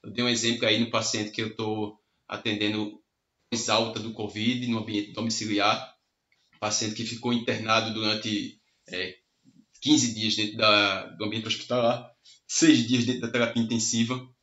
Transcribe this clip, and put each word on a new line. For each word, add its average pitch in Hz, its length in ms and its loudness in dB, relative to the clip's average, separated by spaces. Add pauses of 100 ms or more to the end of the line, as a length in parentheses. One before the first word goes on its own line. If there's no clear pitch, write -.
Eu - 80 -14
dei 120 120 -4
um 123 60 0
exemplo 117 380 2
aí 110 120 4
no 117 120 0
paciente 110 400 -2
que - 100 -6
eu 110 140 -6
tô 107 440 -4 (280)
atendendo 107 760 -2 (480)
pós 113 180 -2
alta 110 320 2
do 110 140 -8
covid 113 540 -2
no 113 100 0
ambiente 104 340 -4
domiciliar. 107 800 0 (680)
Paciente 107 360 -2
que 120 100 -6
ficou 120 280 -2
internado 110 640 0
durante, 107 680 -4 (280)
é, 92 280 -8 (640)
quinze 123 320 4
dias 107 220 -2
dentro 107 220 -2
da, 104 500 4
do - 180 -8
ambiente 110 220 -4
hospitalar, 123 640 0 (360)
seis 135 400 6
dias 120 180 2
dentro 123 160 -2
da 113 100 -6
terapia 117 320 2
intensiva. 117 600 0 (200)